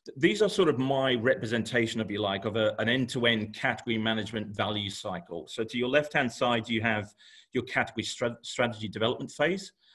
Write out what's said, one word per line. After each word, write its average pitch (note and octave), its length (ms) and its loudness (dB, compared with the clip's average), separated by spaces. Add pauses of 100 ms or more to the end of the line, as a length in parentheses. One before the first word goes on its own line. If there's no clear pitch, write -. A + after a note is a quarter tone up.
th-, - 100 -14
these G3 240 4
are G#3 80 6
sort F3+ 220 4
of A#2+ 80 2
my C3 380 2
representation, A#2 840 2
if G2 100 -4
you G2+ 80 -2
like, G2 280 0
of G#2+ 100 -2
a, G#2+ 220 2
an A2 100 0
end-to-end A#2 640 2
category A2+ 460 -2
management G#2+ 580 -2
value G#2 320 -2
cycle. F2+ 600 -8
So A2+ 160 -6
to A#2 120 -8
your B2 140 0
left-hand D3 420 0
side, A#2+ 340 0
you A2 140 -2
have G#2+ 320 -2 (400)
your A#2+ 120 -2
category A#2 400 -2
stra-, A#2+ 360 -4
strategy A2 480 -2
development A2 420 -2
phase. F3+ 400 -2 (240)